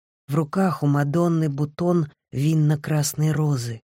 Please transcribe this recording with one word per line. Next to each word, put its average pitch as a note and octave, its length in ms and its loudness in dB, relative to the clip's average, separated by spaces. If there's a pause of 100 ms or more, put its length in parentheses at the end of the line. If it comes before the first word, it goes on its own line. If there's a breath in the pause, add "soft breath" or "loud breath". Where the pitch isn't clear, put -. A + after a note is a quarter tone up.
(280)
В C#3 60 -4
руках E3 480 0
у D3 40 2
Мадонны D#3 600 2
бутон D3+ 640 -2 (200)
винно-красной D3+ 1000 0
розы. C3 480 -2 (180)